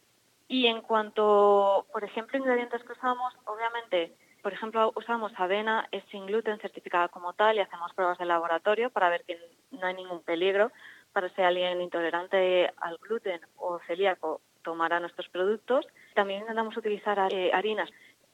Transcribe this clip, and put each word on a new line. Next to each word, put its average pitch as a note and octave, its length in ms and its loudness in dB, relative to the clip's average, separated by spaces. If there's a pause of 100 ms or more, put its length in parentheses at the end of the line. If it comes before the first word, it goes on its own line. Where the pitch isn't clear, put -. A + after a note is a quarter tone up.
(460)
Y B3+ 200 0
en A3+ 160 0
cuanto, G#3 1120 4
por G#3 120 -6
ejemplo, A3+ 340 -6
ingredientes A#3+ 440 -2
que A#3+ 100 -16
usamos, B3 400 -4 (140)
obviamente, A3+ 680 -4 (280)
por G3 100 -4
ejemplo, A3 420 0
usamos A3 440 -4
avena, G#3+ 520 0
es G3 200 -8
sin F#3+ 160 -12
gluten, G#3+ 340 -2
certificada F3 480 -2
como F3 240 -10
tal, A3 240 4
y G3+ 40 2
hacemos F3 340 -6
pruebas F3+ 240 0
de F3+ 80 -6
laboratorio F3 640 0
para F#3+ 180 4
ver F3 180 -2
que E3+ 120 -10 (340)
no F#3 140 -6
hay F#3 80 -2
ningún F3+ 280 -10
peligro F#3+ 480 2 (440)
para F3+ 200 -2
si G3 60 -2
alguien F3+ 400 2
intolerante F3+ 840 2 (100)
al E3+ 220 -8
gluten G3+ 420 -6 (160)
o E3+ 300 -6
celíaco F3 560 -2 (200)
tomara E3 380 -2
nuestros F3 280 -10
productos. G#3+ 580 0 (280)
También G3 260 0
intentamos A3 360 -6
utilizar, G#3 420 -2 (140)
eh, F#3 220 0
harinas G3+ 340 -2 (460)